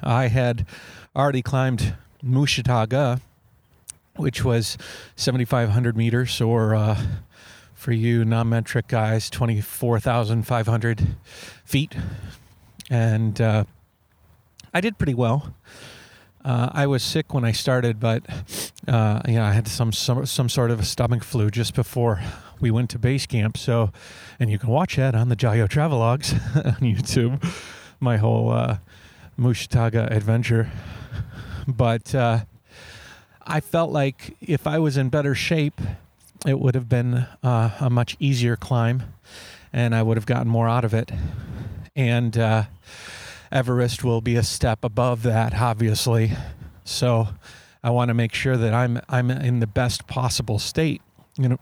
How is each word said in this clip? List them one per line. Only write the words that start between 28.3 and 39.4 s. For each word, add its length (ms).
uh, 260
Mushitaga 720
adventure. 580
But, 460
uh, 280
I 160
felt 300
like 500
if 260
I 100
was 180
in 140
better 240
shape, 480
it 140
would 160
have 120
been, 400
uh, 360
a 100
much 300
easier 360
climb, 480